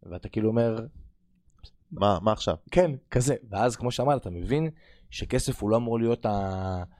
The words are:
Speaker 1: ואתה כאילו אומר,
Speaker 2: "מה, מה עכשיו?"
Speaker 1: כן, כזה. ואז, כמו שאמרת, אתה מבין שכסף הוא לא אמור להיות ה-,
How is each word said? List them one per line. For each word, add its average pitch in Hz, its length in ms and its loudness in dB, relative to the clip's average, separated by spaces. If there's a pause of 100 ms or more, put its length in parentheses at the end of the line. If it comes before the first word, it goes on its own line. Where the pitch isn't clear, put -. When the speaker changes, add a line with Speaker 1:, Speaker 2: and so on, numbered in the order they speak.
Speaker 1:
ואתה 87 260 -12
כאילו 110 200 0
אומר, 113 360 0 (1040)
Speaker 2:
"מה, 101 300 2
מה 107 100 2
עכשיו?" 101 240 0 (160)
Speaker 1:
כן, 175 200 4 (200)
כזה. 127 240 2 (140)
ואז, 110 260 0
כמו 120 160 -4
שאמרת, 131 300 0
אתה - 80 -8
מבין 107 400 0 (420)
שכסף - 500 -2
הוא 104 80 0
לא 110 80 4
אמור 117 220 0
להיות 117 260 2
ה-, 95 580 -2 (160)